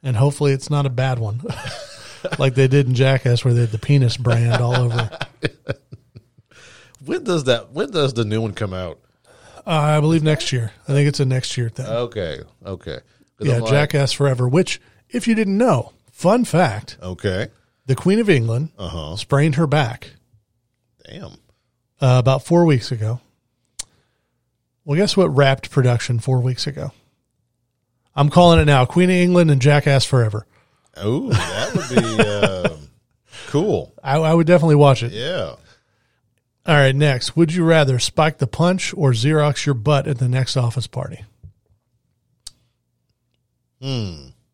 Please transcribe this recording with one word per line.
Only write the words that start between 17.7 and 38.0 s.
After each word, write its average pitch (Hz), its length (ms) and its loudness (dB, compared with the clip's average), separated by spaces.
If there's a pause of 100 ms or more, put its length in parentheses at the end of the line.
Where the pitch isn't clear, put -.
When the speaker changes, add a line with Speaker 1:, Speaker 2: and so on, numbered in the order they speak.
Speaker 1:
the 131 100 0
Queen 190 240 0
of 220 100 0
England 123 480 0
Speaker 2:
Uh-huh. 85 400 -10
Speaker 1:
sprained 143 380 2
her 160 120 0
back, 135 440 -2 (960)
Speaker 2:
Damn. - 260 -18 (680)
Speaker 1:
uh, 127 180 4
about 131 260 0
four 170 200 2
weeks 139 260 0
ago. 110 280 -6 (1600)
Well, 147 140 -4
guess 202 200 0
what 185 180 4
wrapped 135 340 2
production 120 500 0
four 131 200 0
weeks 123 260 -4
ago? 143 260 -10 (1200)
I'm 143 140 2
calling 170 300 6
it 156 60 4
now. 139 200 4
Queen 180 240 2
of 185 60 2
England 175 360 4
and 135 100 2
Jackass 139 440 2
Forever. 110 420 -2 (480)
Speaker 2:
Oh, 131 360 -4
that 101 440 -2
would - 140 -4
be, 113 340 0
Speaker 1:
<laughs> - 20 2
Speaker 2:
uh, 95 520 -4 (680)
cool. 170 540 -2
Speaker 1:
I, 139 160 -2
I 160 160 2
would 165 140 4
definitely 165 280 4
watch 143 280 6
it. 120 80 -8
Speaker 2:
Yeah. 113 440 -8 (1120)
Speaker 1:
All 170 60 4
right, 139 220 4
next. 143 400 0
Would 160 180 2
you 175 100 0
rather 151 360 4
spike 156 400 0